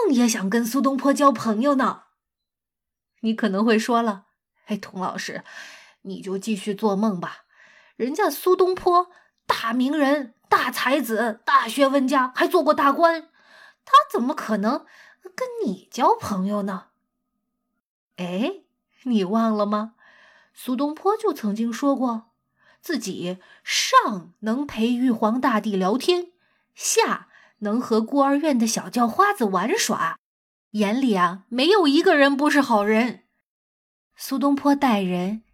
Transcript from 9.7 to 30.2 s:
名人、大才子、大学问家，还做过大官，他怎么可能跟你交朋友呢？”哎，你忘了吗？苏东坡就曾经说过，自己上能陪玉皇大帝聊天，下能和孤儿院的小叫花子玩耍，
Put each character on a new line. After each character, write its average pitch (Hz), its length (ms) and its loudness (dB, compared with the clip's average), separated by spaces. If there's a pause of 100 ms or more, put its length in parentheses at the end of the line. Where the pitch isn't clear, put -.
名 254 240 0
人、 277 380 0 (140)
大 - 220 2
才 262 300 -2
子、 226 440 -4
大 262 220 2
学 269 220 2
问 277 180 0
家， 262 300 0
还 339 100 2
做 330 160 4
过 294 120 2
大 294 180 2
官， 330 380 2 (540)
他 - 80 -20 (180)
怎 370 120 -2
么 262 120 -2
可 220 240 -2
能 233 280 -2 (480)
跟 508 140 -6 (160)
你 190 260 -6
交 311 240 0
朋 190 320 -6
友 208 160 -4
呢？” 196 260 -8 (1300)
哎， 190 460 -6 (420)
你 220 200 2
忘 220 320 0
了 208 80 0
吗？ 214 300 -4 (580)
苏 - 240 -6
东 294 180 -2
坡 392 220 0
就 427 160 -2
曾 208 240 -4
经 233 160 -4
说 277 240 -2
过， 233 340 -4 (500)
自 320 180 -6
己 175 400 -8 (260)
上 220 760 0
能 233 260 -4
陪 240 260 -2
玉 247 180 0
皇 226 300 0
大 247 200 0
帝 208 140 -4
聊 190 220 0
天， 349 360 -2 (420)
下 - 540 -2 (320)
能 214 200 -2
和 226 220 0
孤 247 160 -2
儿 277 180 2
院 285 220 0
的 226 80 2
小 202 240 -4
叫 240 180 0
花 392 240 2
子 403 120 -4
玩 208 340 -2
耍， - 400 -2 (540)